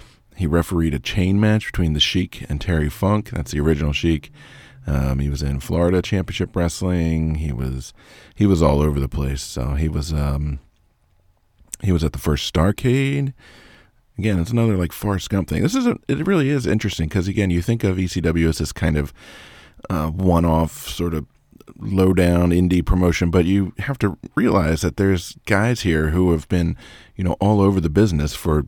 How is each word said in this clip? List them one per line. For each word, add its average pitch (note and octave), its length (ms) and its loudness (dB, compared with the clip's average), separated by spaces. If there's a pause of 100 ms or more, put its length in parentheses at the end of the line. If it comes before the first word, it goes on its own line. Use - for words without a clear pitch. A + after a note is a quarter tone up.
(360)
He F2+ 100 -2
refereed E2 480 0
a C#2 60 -4
chain G2 400 0
match G#2+ 260 2
between D#2+ 280 -2
the D2 60 0
Sheik - 480 -2
and D2 120 -4
Terry D#2 280 0
Funk. G#2 420 0
That's D#2+ 200 -6
the D2 80 -4
original D2 340 2
Sheik. D#2+ 380 0 (560)
Um, C2+ 320 0
he C#2+ 100 -2
was C#2+ 140 -4
in C#2 160 -4
Florida F2 420 0
Championship F#2 540 -4
Wrestling. E2+ 840 -2
He D2+ 160 -4
was, B1+ 400 -6 (440)
he G#2 100 2
was F2+ 160 4
all D2 180 4
over D2 200 2
the C2+ 80 -2
place. C#2 340 -4
So C2+ 320 -6
he D#2 140 0
was, D#2 240 -4
um, C#2+ 480 -2 (1200)
he G2 100 0
was E2 140 2
at D2+ 80 -2
the C#2 80 -8
first D2 340 -2
Starcade. C3+ 800 0 (840)
Again, G2+ 240 0
it's E2 100 -2
another, A#2 260 2
like, F2 160 0
Forrest G2 380 -4
Gump G2 180 -2
thing. D#2 140 -2
This F#3 140 0
is B3+ 100 0
a, A#3+ 100 0 (120)
it D3 180 -2
really D#3+ 240 2
is C#3 160 -2
interesting G2 420 -2
'cause, F#2 200 -2
again, G2 220 0
you F2 120 0
think A#2 220 -2
of F#2 160 0
E F#2 80 0
C F2+ 120 -4
W E2 280 2
as D#2+ 100 -2
this D2+ 140 -4
kind E2 240 -2
of, C#2+ 160 -4 (760)
uh, D#2 220 -2
one-off E2+ 800 2
sort E2+ 260 -6
of D2 100 -6 (540)
low-down F#2 720 4
indie F2 340 2
promotion, F2+ 460 2
but F2 140 4
you F#2+ 340 0
have C3 220 -6
to F#2+ 180 -2 (160)
realize E2+ 460 2
that - 160 -2
there's G2 400 0 (100)
guys A2+ 360 0
here D#2+ 260 0
who F2 240 2
have D#2+ 160 -2
been, E2+ 280 0 (380)
you G2 80 -6
know, F2+ 120 0
all G2+ 260 2
over G2 200 4
the D#2+ 100 0
business D#2+ 440 2
for D2+ 340 0